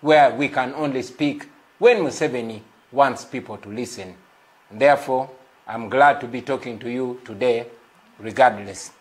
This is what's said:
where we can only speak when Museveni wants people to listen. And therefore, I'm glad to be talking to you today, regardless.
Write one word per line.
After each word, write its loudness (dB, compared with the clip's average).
where 6
we -2
can -4
only -4
speak -6
when 6
Museveni -4
wants 0
people -12
to -16
listen. -10
And -6
therefore, 2
I'm -8
glad 6
to -10
be -10
talking -8
to -12
you -6
today, -2
regardless. 0